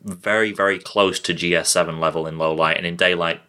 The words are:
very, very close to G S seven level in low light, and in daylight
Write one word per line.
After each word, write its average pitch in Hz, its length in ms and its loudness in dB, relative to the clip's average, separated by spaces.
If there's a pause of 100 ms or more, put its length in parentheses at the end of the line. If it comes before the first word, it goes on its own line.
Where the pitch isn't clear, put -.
very, 104 480 -2
very 98 260 2
close 95 400 2
to - 160 -4
G 85 220 0
S 80 120 0
seven 82 300 0
level 80 300 -2
in 80 100 -8
low 80 160 0
light, 80 220 0
and 87 100 -4
in 85 80 -4
daylight 85 540 0